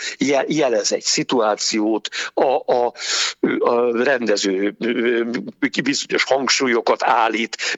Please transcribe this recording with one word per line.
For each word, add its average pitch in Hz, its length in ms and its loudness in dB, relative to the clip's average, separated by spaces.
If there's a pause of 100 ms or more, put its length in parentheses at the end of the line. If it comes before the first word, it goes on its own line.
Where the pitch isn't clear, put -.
(180)
je-, 135 300 2
jelez 127 440 2
egy 92 100 0
szituációt, 107 1040 0 (260)
a, - 100 2 (300)
a, 120 180 2 (680)
a 120 440 2
rendező, 101 760 0
ö, 117 440 0 (600)
bizonyos - 420 -2
hangsúlyokat 123 800 2
állít, 113 540 2 (220)